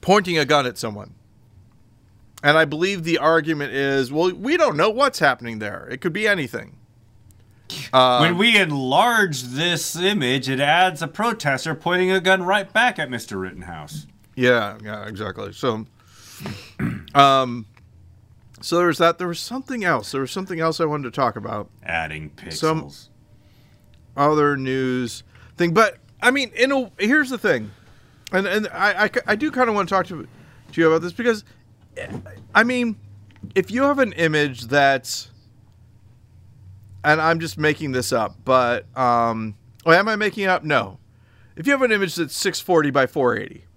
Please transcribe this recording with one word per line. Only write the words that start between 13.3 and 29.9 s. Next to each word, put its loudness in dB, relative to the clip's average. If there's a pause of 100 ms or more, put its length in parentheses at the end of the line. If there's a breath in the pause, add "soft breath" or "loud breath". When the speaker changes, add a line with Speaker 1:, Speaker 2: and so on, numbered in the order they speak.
Speaker 2:
Rittenhouse. -12 (300)
Speaker 1:
Yeah, 2
yeah, -12
exactly. -10
So, -2 (640 loud breath)
<clears throat> -10
um, 4 (960)
so -2
there 4
was 0
that. 4
There -6
was -8
something -10
else. -2
There -4
was -4
something -8
else -2
I 2
wanted -4
to -10
talk 0
about. -8 (120)
Speaker 2:
Adding -6
pixels. -14
Speaker 1:
Some -2 (1300 soft breath)
other 2
news -4 (340 soft breath)
thing. 0
But, 2 (260)
I 4
mean, -2
in 2
a, 0
here's 2
the -4
thing. 0 (600 soft breath)
And, 0
and -2
I, 0
I, 0 (180)
I 2
do -2
kinda 0
wanna 0
talk 0